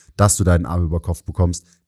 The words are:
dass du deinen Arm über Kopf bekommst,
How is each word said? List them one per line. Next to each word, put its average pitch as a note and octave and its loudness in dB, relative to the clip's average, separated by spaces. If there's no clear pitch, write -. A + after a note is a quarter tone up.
dass G2 2
du G2 -2
deinen F2 2
Arm F2 -2
über E2 -2
Kopf - -6
bekommst, - -2